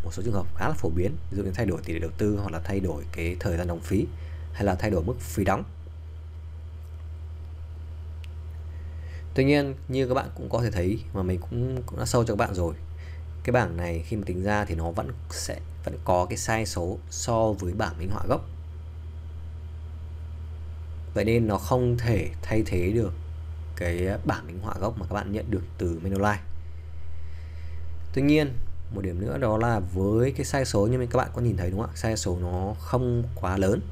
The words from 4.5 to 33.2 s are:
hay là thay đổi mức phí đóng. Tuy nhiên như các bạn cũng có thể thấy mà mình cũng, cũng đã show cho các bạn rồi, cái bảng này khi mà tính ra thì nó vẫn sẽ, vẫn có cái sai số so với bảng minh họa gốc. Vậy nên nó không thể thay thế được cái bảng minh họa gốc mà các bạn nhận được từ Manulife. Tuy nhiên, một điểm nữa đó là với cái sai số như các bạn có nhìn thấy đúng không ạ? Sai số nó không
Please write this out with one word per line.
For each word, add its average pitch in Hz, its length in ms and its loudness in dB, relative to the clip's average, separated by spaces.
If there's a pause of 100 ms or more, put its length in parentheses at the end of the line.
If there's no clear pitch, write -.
hay 101 120 0
là 95 100 4
thay 107 160 0
đổi 90 120 2
mức 120 180 -2
phí - 240 0
đóng. 104 200 4 (3750)
Tuy 135 100 6
nhiên 143 300 6 (140)
như 131 200 2
các 127 60 4
bạn - 200 2
cũng 127 140 -6
có 120 140 2
thể 110 80 2
thấy 92 280 2 (160)
mà 95 80 0
mình 90 180 2
cũng, 123 460 -2
cũng - 120 -8
đã 120 60 -2
show 117 200 4
cho 110 100 2
các - 20 2
bạn 104 180 0
rồi, 85 200 0 (720)
cái 123 80 2
bảng 95 240 4
này 85 300 -2
khi 113 100 -2
mà 104 100 -2
tính 90 160 -2
ra 104 220 4
thì 92 100 -2
nó 82 160 0
vẫn 107 220 -4 (180)
sẽ, - 300 -6 (240)
vẫn 82 200 -4
có 90 260 4
cái 107 80 -2
sai 110 280 0
số 90 320 -2 (120)
so 113 420 2
với 90 200 -2
bảng 95 260 -2
minh 95 120 -2
họa - 180 2
gốc. 131 160 2 (2750)
Vậy 101 100 2
nên 117 220 6
nó 101 120 4
không 123 400 4
thể 95 320 2 (120)
thay 110 240 4
thế 92 280 2
được 104 180 2 (640)
cái 90 480 0
bảng 80 220 0
minh 85 160 -8
họa 101 180 -2
gốc 110 180 0
mà 92 100 -4
các 101 60 -2
bạn 101 180 -2
nhận 107 180 -2
được 92 120 2 (160)
từ 85 260 0
Manulife. 98 320 2 (1800)
Tuy 135 80 2
nhiên, 147 300 6 (420)
một 98 60 -2
điểm 90 200 -2
nữa 135 180 0
đó 110 200 4
là 117 220 4 (140)
với 110 420 4
cái 131 80 0
sai 139 200 2
số 104 220 4
như 123 240 2
các 131 80 4
bạn - 160 2
có 120 60 -2
nhìn 113 160 4
thấy 90 140 2
đúng 95 100 0
không 120 100 -2
ạ? - 60 -8
Sai 113 200 0
số 90 240 0
nó 90 400 0
không 123 420 2 (120)